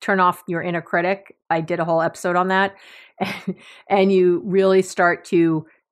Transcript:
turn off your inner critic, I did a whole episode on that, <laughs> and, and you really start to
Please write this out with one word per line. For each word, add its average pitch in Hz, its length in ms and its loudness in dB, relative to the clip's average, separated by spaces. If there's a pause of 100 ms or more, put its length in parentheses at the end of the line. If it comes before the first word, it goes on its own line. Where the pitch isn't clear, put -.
turn 196 180 0
off 180 260 0
your 170 160 -8
inner 170 200 -6
critic, 185 560 -4 (120)
I 165 120 -2
did 170 180 -4
a 165 60 -4
whole 165 160 0
episode 175 340 -4
on 185 140 0
that, 196 260 0 (220)
<laughs> - 220 -20
and, - 360 -8 (320)
and 196 240 2
you 180 320 2
really 190 380 2
start 180 440 0
to 165 400 0 (260)